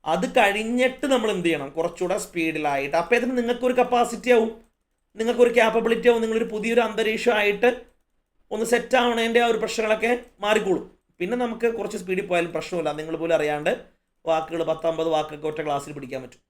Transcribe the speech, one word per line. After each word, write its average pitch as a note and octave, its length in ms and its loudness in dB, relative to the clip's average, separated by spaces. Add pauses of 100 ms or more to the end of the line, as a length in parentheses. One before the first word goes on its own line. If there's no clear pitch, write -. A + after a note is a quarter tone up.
അത് F3 200 0 (120)
കഴിഞ്ഞിട്ട് A#3 760 2
നമ്മൾ A3 220 2
എന്ത് E3+ 120 0
ചെയ്യണം? C#3+ 300 0
കുറച്ചുകൂടെ F3 480 -2
സ്പീഡിലായിട്ട്. D3+ 760 -2
അപ്പൊ A3+ 160 0
ഇതിന് B3 200 0
നിങ്ങൾക്കൊരു A#3+ 420 0
കപ്പാസിറ്റി A#3+ 560 2
ആവും, A3+ 160 2 (680)
നിങ്ങൾക്കൊരു A#3 400 4
ക്യാപ്പബിലിറ്റി A#3 520 2
ആവും, A#3 140 4
നിങ്ങളൊരു A3+ 300 -2
പുതിയൊരു A#3 340 2
അന്തരീക്ഷമായിട്ട് G#3+ 800 2 (800)
ഒന്ന് A3 200 -2
സെറ്റ് A#3+ 280 2
ആവണേൻ്റെ A#3 440 0
ആ A#3+ 80 2
ഒരു A3 100 0
പ്രശ്നങ്ങളൊക്കെ A3 500 -2 (320)
മാറിക്കോളും. G3 400 0 (360)
പിന്നെ G3 240 -4
നമുക്ക് A#3 240 -4 (100)
കുറച്ച് G#3 240 -8
സ്പീഡിൽ F#3 280 -4
പോയാലും E3+ 260 0
പ്രശ്നമില്ല, D#3 340 -4 (100)
നിങ്ങൾ D#3+ 220 -8
പോലും E3 160 0
അറിയാണ്ട് D3+ 340 0 (540)
വാക്കുകൾ E3 440 -2
പത്തമ്പത് D#3+ 440 -2
വാക്കൊക്കെ D3+ 360 -2
ഒറ്റ D3+ 160 -6
ക്ലാസ്സിൽ C#3+ 280 -4
പിടിക്കാൻ C3+ 280 -10
പറ്റും. - 280 -20